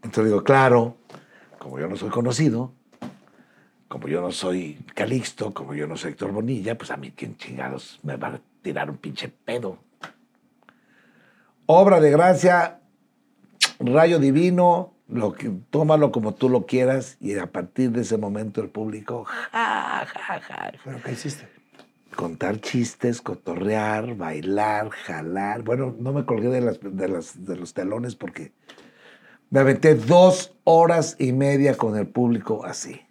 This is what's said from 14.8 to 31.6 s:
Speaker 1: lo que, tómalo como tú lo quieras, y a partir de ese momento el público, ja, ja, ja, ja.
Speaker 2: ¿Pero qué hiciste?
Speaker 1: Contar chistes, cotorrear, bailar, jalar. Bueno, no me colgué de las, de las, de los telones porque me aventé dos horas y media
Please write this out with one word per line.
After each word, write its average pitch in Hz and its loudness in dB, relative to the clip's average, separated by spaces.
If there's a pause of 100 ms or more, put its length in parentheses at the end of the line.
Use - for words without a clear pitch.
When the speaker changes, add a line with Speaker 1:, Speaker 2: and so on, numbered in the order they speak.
Speaker 1:
lo 107 -2
que, - -8 (200)
tómalo 156 2
como 107 -2
tú 127 0
lo 120 2
quieras, 127 -2
y 101 -6
a 87 -8
partir 117 -4
de 117 -2
ese 110 -2
momento 104 -6
el 101 -8
público, 110 -8
ja, - -6
ja, - -
ja, - -10
ja. - -12 (120)
Speaker 2:
¿Pero 131 -14
qué - -10
hiciste? - -12 (680)
Speaker 1:
Contar 87 -6
chistes, 120 -4
cotorrear, 107 -4
bailar, 101 -4
jalar. 98 -8
Bueno, 123 -4
no 127 -4
me 143 -2
colgué 117 -2
de 127 0
las, 120 -2
de 95 -6
las, - -8
de 90 -8
los 87 -14
telones 113 -6
porque - -14 (960)
me 135 2
aventé 139 6
dos 175 6
horas 165 6
y 131 0
media 139 2